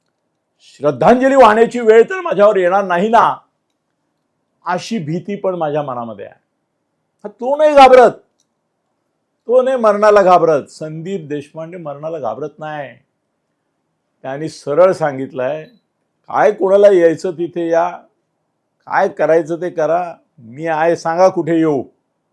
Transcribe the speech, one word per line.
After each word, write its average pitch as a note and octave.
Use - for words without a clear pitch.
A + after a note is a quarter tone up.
श्रद्धांजली A#3+
वाहण्याची A#3
वेळ A3+
तर F#4
माझ्यावर G3+
येणार F#3+
नाही F3+
ना, F#3
अशी F3+
भीती E3
पण F#3+
माझ्या D3+
मनामध्ये A#2+
आहे. -
हा, G#3+
तो A#3+
नाही D4+
घाबरत, B3+
तो B3
नाही C4
मरणाला G#3
घाबरत. E3
संदीप D#3+
देशपांडे D#3+
मरणाला D#3
घाबरत B2+
नाही. D3
त्यांनी C#3+
सरळ D#3
सांगितलंय, C#3
"काय E3+
कोणाला G3+
यायचं F3
तिथे E3+
या, E3
काय E3+
करायचं D#3+
ते F3
करा, E3
मी B2
आहे, E3
सांगा E3+
कुठे E3
येऊ," D3+